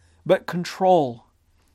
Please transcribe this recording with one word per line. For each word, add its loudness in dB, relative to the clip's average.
but 0
control, -2